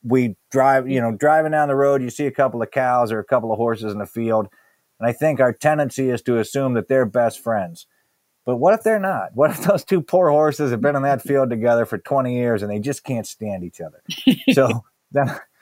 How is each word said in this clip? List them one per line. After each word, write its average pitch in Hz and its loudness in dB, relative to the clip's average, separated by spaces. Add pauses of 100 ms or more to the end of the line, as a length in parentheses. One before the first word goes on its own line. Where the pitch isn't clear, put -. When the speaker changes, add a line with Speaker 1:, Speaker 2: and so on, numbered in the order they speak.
Speaker 1:
we 123 0 (160)
drive, 131 2
you 135 0
know, 117 0
driving 156 2
down 151 0
the 135 0
road, 139 2
you 123 -6
see 147 -6
a 135 -2
couple 123 -2
of 110 -6
cows 123 0
or 110 -2
a 101 -6
couple 117 0
of 110 -2
horses 110 -2
in 104 -8
the 101 -6
field. 110 -2 (520)
And 117 -2
I 120 0
think 151 0
our 127 4
tendency 143 -2
is 120 -2
to 120 0
assume 131 -2
that 113 -2
they're 131 2
best 113 -2
friends. 95 -6 (580)
But 123 -2
what 170 4
if 214 -2
they're 220 2
not? 175 -4
What 147 2
if 170 -10
those 165 2
two 185 0
poor 175 2
horses 147 2
have 113 -2
been 143 2
in 135 -2
that 139 0
field 135 0
together 117 2
for 107 -8
twenty 127 -2
years 120 0
and 104 -6
they 104 -4
just 135 -6
can't 117 -6
stand 98 -10
each - -14
other? 80 -16 (240)
Speaker 2:
<laughs> 240 2
Speaker 1:
So 120 2 (280)
then 139 -2 (280)